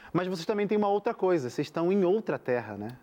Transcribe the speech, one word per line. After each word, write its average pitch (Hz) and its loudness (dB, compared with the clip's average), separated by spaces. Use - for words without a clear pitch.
Mas 180 0
vocês 180 -6
também 208 0
têm 208 2
uma 208 2
outra 202 0
coisa, 175 0
vocês 147 -4
estão 170 0
em 196 4
outra 175 0
terra, 113 -2
né? 104 -6